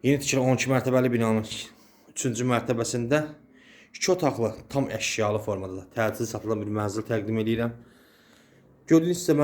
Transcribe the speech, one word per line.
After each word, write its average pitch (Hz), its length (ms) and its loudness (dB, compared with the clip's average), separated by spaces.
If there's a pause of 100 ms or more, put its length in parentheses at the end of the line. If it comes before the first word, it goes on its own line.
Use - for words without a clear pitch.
yeni 143 160 2
tikili 131 160 0
on 127 160 4
iki 127 160 0
mərtəbəli 127 460 2
binanın 110 260 2 (680)
üçüncü 123 400 -2
mərtəbəsində 120 680 0 (680)
iki - 220 0
otaqlı, 117 400 0 (180)
tam 139 160 -2
əşyalı 107 560 -2
formada 95 380 -6
da - 100 -20
təcil 110 400 -2
satılan 104 320 -4
bir 104 160 -4
mənzil 104 320 -2
təqdim 110 320 0
edirəm. 117 320 -2 (1120)
Gördüyünüz 170 320 4
isə 156 220 2